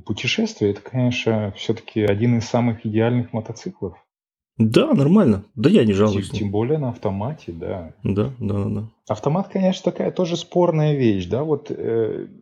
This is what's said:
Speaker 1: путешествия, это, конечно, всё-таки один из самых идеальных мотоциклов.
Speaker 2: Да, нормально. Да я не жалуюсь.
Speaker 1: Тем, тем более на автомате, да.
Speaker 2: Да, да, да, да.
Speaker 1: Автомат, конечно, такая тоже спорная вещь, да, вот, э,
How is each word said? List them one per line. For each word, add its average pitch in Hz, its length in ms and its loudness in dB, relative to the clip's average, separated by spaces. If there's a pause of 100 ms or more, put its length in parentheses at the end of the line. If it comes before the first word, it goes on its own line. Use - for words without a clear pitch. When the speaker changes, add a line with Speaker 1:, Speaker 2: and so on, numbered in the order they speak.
Speaker 1:
путешествия, 117 640 -2
это, 101 100 -8
конечно, 113 760 -2
всё-таки - 460 -4
один 107 340 2
из 110 80 -2
самых 120 400 -2
идеальных 117 480 0
мотоциклов. 110 640 -10 (600)
Speaker 2:
Да, 165 360 4
нормально. 147 500 4 (120)
Да 123 140 2
я 185 160 6
не 104 80 4
жалуюсь. 101 360 2
Speaker 1:
Тем, 110 100 -6
тем 101 120 -4
более 117 260 0
на 135 120 -4
автомате, 104 600 -6
да. 87 420 -10 (100)
Speaker 2:
Да, 117 360 0
да, 104 140 -4 (100)
да, 104 60 -4
да. 107 200 -6 (180)
Speaker 1:
Автомат, 170 420 -2
конечно, 185 420 0
такая 185 200 -4
тоже 170 260 -2
спорная 160 580 2
вещь, 107 300 2
да, 107 180 -2
вот, 156 280 -4
э, 113 560 -4 (140)